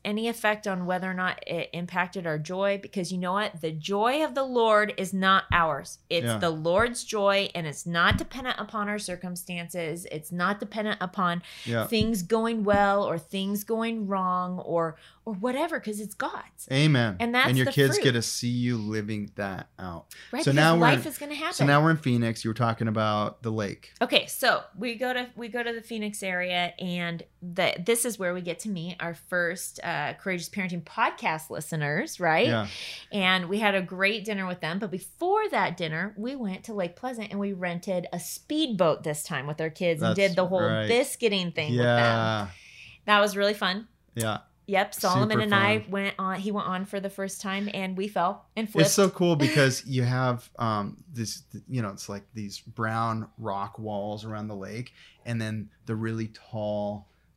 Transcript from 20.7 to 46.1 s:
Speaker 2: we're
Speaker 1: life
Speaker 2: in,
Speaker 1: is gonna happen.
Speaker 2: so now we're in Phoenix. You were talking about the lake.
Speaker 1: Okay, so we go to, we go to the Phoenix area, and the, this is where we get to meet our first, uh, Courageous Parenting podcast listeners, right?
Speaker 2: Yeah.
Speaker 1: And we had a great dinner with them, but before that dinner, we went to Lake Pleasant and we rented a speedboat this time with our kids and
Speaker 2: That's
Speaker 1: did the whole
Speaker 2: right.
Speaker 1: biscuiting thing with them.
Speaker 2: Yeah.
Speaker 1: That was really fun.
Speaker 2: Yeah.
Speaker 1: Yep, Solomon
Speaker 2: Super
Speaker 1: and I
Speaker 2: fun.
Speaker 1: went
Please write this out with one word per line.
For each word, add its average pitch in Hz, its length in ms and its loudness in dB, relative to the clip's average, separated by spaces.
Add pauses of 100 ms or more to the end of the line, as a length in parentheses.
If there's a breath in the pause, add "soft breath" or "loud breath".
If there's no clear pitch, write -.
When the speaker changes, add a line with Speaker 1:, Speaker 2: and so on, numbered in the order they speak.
Speaker 2:
we're 170 60 6
Speaker 1:
life 127 240 6
Speaker 2:
in, 294 60 -6
Speaker 1:
is - 60 -10
gonna 285 180 -8
happen. 320 180 -4
Speaker 2:
so - 120 2
now 143 180 8
we're 160 80 6
in 160 60 4
Phoenix. 120 460 0
You 113 60 -2
were 110 60 0
talking 113 320 0
about 107 540 0
the 117 100 -4
lake. 107 500 -6
Speaker 1:
Okay, 254 260 0
so - 360 -2 (140)
we 233 180 -6
go 247 180 -4
to, 247 220 -6
we 240 120 -10
go 240 160 -6
to 233 80 -4
the 233 100 -10
Phoenix 214 420 -8
area, 180 540 -2
and 175 460 -6 (180)
the, 175 320 0 (120)
this 233 200 2
is 233 140 -4
where 180 140 -2
we 180 80 -6
get 175 180 -6
to 220 100 -8
meet 175 300 -6
our 170 140 -6
first, 175 720 -4
uh, 147 320 -2
Courageous 180 340 -6
Parenting 180 340 -6
podcast 185 640 -2
listeners, 151 720 -2
right? 160 280 4
Speaker 2:
Yeah. 110 200 2 (440 loud breath)
Speaker 1:
And 185 380 2
we 202 100 0
had 208 160 4
a 190 60 2
great 190 440 0
dinner 202 200 -2
with 180 160 -4
them, 170 180 -2
but 202 120 -4
before 381 580 0
that 190 280 2
dinner, 170 400 -4
we 240 180 -6
went 190 300 -6
to 226 80 -10
Lake 180 220 -4
Pleasant 233 360 -8
and 202 80 -4
we 202 140 -2
rented 180 600 -4
a 170 60 -4
speedboat 214 840 0
this 151 200 -2
time 143 240 -4
with 147 140 -4
our 160 80 -2
kids 160 320 0
and - 140 4
Speaker 2:
That's 196 140 4
Speaker 1:
did 180 60 -2
the 185 120 4
whole 185 160 2
Speaker 2:
right. 110 260 2
Speaker 1:
biscuiting 214 680 2
thing 151 160 -2
with 123 80 4
them. 120 180 6
Speaker 2:
Yeah. 113 500 4 (580 loud breath)
Speaker 1:
That 208 140 6
was 202 180 2
really 202 160 2
fun. 208 340 -2 (280)
Speaker 2:
Yeah. 110 240 0 (260)
Speaker 1:
Yep, 196 280 0
Solomon 202 380 2
Speaker 2:
Super 214 100 2
Speaker 1:
and 208 120 2
I 202 260 4
Speaker 2:
fun. 208 120 -10
Speaker 1:
went 196 280 -2